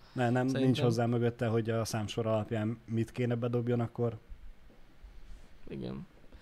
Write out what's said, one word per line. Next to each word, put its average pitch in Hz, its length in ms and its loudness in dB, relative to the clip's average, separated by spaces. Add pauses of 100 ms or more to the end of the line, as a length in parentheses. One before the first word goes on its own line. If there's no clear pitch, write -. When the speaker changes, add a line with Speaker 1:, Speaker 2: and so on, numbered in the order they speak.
(120)
Speaker 1:
Ne, 123 180 2
nem, 123 120 4
nincs 131 140 2
Speaker 2:
Szerintem. 127 280 4
Speaker 1:
hozzá 117 220 4
mögötte, 120 400 2
hogy 113 240 2
a 113 140 0
számsor 110 420 -2
alapján 110 580 0
mit 113 280 -2
kéne 120 220 0
bedobjon, 120 460 2
akkor 117 380 -2 (1500)
Speaker 2:
Igen. 65 380 -8 (360)